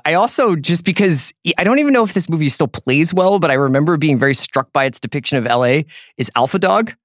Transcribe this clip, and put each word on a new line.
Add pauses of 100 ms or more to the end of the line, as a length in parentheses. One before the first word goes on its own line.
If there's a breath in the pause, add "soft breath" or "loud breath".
I
also,
just
because (240)
I
don't
even
know
if
this
movie
still
plays
well,
but
I
remember
being
very
struck
by
its
depiction
of
L
A, (320 loud breath)
is
Alpha
Dog.